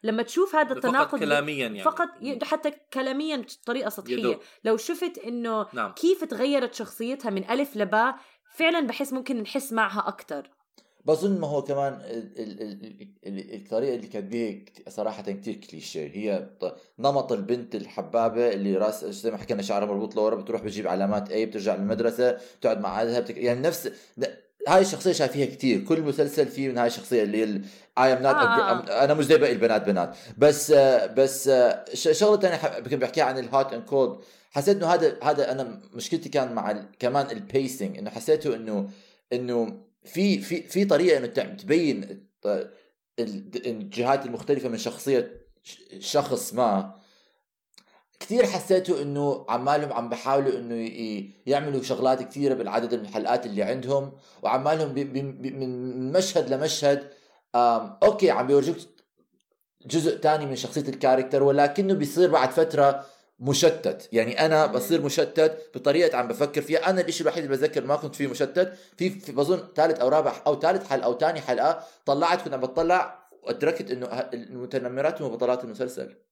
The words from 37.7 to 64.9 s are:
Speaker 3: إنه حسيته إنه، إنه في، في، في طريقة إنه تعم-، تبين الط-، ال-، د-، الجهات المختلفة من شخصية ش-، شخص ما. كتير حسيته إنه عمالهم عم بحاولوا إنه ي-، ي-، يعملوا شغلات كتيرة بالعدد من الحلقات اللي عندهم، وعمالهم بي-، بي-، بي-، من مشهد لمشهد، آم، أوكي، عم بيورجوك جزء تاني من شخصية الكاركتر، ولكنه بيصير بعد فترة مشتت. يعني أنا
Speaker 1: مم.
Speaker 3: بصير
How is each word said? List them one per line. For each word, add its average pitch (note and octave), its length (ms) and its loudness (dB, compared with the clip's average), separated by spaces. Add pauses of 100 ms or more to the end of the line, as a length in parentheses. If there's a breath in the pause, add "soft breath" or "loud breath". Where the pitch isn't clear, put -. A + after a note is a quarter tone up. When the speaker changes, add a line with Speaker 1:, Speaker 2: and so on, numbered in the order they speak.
Speaker 3:
إنه G#2 100 -8
حسيته D3+ 460 0
إنه، G#2+ 340 -4 (440 loud breath)
إنه A#2+ 500 -2 (200)
في، F#3+ 380 0
في، - 200 -6
في G3+ 240 0
طريقة E3 320 4
إنه B2 100 -2
تعم-، G2 280 -4
تبين C#3 480 0
الط-، - 640 -6 (520 soft breath)
ال-، G#2+ 300 -6
د-، A#2+ 180 -8
الجهات A#2 580 -2
المختلفة B2 440 -2
من A2+ 80 -6
شخصية - 680 -2 (160)
ش-، - 140 -20 (220)
شخص - 540 -2
ما. G#2 500 0 (1160 soft breath)
كتير A#3 260 2
حسيته F#3 560 2
إنه C#3+ 480 -2
عمالهم C3+ 440 0
عم A#2 160 -4
بحاولوا C3 480 0
إنه A#2 180 -8
ي-، A2+ 120 -4
ي-، G#2+ 460 -8 (120)
يعملوا C#3+ 380 0
شغلات B2+ 400 0
كتيرة C#3 300 0
بالعدد A2+ 420 -2
من A2 60 -4
الحلقات G#2+ 440 -2
اللي G#2 180 -2
عندهم، C3 480 -2 (300 soft breath)
وعمالهم C#3+ 520 0
بي-، C#3 100 -2
بي-، B2+ 180 -6
بي-، C3+ 300 -10
من B2+ 600 -6
مشهد E3 420 2
لمشهد، C#3+ 580 0 (440 soft breath)
آم، A#2 480 2
أوكي، F#3+ 280 6
عم B2+ 160 0
بيورجوك C#3+ 300 4 (1080)
جزء E3 320 0
تاني D3+ 280 2
من C3+ 100 -4
شخصية C#3 340 -6
الكاركتر، C3 540 2
ولكنه C#3+ 500 4
بيصير D#3+ 360 4
بعد C3 200 4
فترة C#3+ 560 4 (340 loud breath)
مشتت. C3+ 720 2
يعني A2+ 340 2
أنا D#3 220 4
Speaker 1:
مم. G#2+ 60 -4
Speaker 3:
بصير D#3+ 280 0